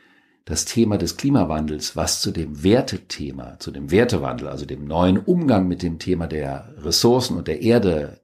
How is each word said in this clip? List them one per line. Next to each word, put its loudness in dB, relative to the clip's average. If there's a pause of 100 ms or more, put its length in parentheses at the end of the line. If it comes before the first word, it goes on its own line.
(460)
das -4
Thema 2
des -4
Klimawandels, 0
was -2
zu -2
dem -6
Wertethema, 0
zu -12
dem -10
Wertewandel, 2
also -10
dem -10
neuen 4
Umgang 2
mit -2
dem -4
Thema -2
der -8
Ressourcen 2
und -6
der -4
Erde 2